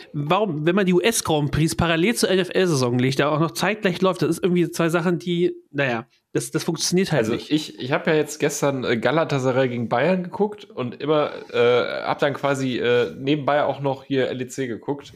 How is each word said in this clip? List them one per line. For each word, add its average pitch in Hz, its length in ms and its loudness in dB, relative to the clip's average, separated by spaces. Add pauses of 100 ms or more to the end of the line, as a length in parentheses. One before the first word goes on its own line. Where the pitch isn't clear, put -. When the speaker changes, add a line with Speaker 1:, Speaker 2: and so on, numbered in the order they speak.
(140)
Speaker 1:
warum, 156 540 0
wenn 175 80 2
man 202 120 2
die 180 60 4
U-S 226 300 2
Grand 147 300 0
Prix 156 240 0
parallel 170 400 2
zur - 140 0
N-F-L-Saison 175 680 2
legt, 131 220 2
da 143 80 2
auch 147 100 0
noch 160 140 0
zeitgleich 196 500 0
läuft, 185 200 2
das 147 80 2
ist 170 120 -4
irgendwie 175 300 2
zwei 165 160 0
Sachen, 170 320 0
die, 175 340 0 (160)
naja, 127 380 -2 (240)
das, 139 180 -4
das 156 140 -2
funktioniert 175 480 0
halt 143 80 4
Speaker 2:
Also 113 140 0
Speaker 1:
nicht. - 180 -4
Speaker 2:
ich, 156 260 -4
ich 127 140 -4
hab 180 160 0
ja 165 60 2
jetzt 147 260 -2
gestern, 143 420 0
äh, 120 140 0
Galatasaray 131 720 2
gegen 120 200 -4
Bayern 175 360 0
geguckt 202 400 -4
und 123 360 -10
immer, 147 300 0 (220)
äh, 120 500 2
hab 139 160 -2
dann 143 160 0
quasi, 135 440 -2
äh, 120 380 2
nebenbei 143 460 0
auch 127 180 -2
noch 139 220 -4
hier 131 260 0
L 127 140 -6
E 127 60 -8
C 135 180 -6
geguckt. 127 480 -8